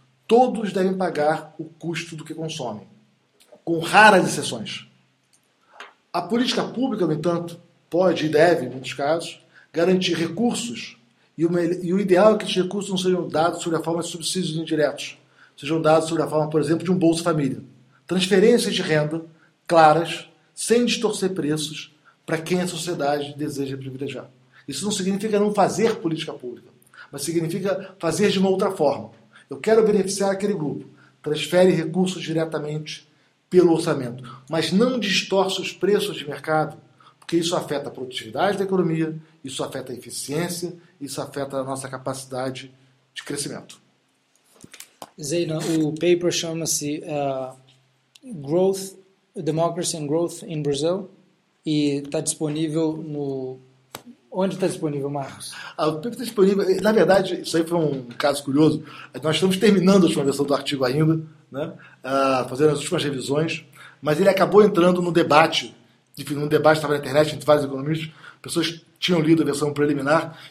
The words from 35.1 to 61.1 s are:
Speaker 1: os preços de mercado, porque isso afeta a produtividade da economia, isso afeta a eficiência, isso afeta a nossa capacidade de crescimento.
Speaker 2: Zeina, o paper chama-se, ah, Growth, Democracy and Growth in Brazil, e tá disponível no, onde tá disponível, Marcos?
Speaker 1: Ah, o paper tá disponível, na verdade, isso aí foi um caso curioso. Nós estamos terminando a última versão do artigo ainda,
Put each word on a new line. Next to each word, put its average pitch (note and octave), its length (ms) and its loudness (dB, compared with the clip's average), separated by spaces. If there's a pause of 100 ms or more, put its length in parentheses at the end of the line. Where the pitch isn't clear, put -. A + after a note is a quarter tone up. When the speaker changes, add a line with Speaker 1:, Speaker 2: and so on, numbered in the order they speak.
Speaker 1:
os - 120 -6
preços F#3+ 440 0
de C#3+ 120 -12
mercado, D#3 480 -2 (420)
porque - 180 -4
isso E3+ 200 0
afeta C#3 320 -6
a A#2 40 -14
produtividade C3 640 -4
da G3 60 -2
economia, D#3+ 520 -2 (260)
isso C3 220 -8
afeta B2+ 280 -10
a A2+ 40 -12
eficiência, E3 800 -6 (260)
isso C#3 220 -10
afeta C#3 340 -8
a C3 80 -4
nossa C3+ 240 -8
capacidade C3 800 -8 (440)
de - 80 -14
crescimento. C#3 580 -10 (1400)
Speaker 2:
Zeina, D#3+ 400 -2
o D#3+ 340 0
paper F3 380 2
chama-se, D#3+ 760 -4
ah, C3+ 480 -4 (680)
Growth, F#3 760 -2 (380)
Democracy D#3+ 640 -2
and D3 100 -8
Growth E3 360 -2
in D#3 200 -6
Brazil, D#3 480 -2 (540)
e D3 460 0
tá D#3+ 100 -4
disponível D#3 760 -2
no, C#3 600 -8 (720)
onde F#3+ 280 -2
tá F#3+ 80 0
disponível, C#3+ 420 -4
Marcos? C#3 440 -10 (240)
Speaker 1:
Ah, D3+ 120 0
o D#3 60 -2
paper A#3 220 -8
tá B3+ 80 -8
disponível, G3 400 4 (180)
na G#3+ 100 4
verdade, F#3 480 4
isso - 160 -4
aí E3 80 2
foi E3+ 140 -2
um C#3+ 260 -2 (140)
caso C#3+ 260 0
curioso. C#3+ 400 2 (380)
Nós D#3 140 0
estamos F#3+ 200 2
terminando F#3+ 460 6
a E3 40 6
última D3+ 180 2
versão C#3 200 0
do C#3 100 0
artigo C3 300 -2
ainda, D#3 360 2 (300)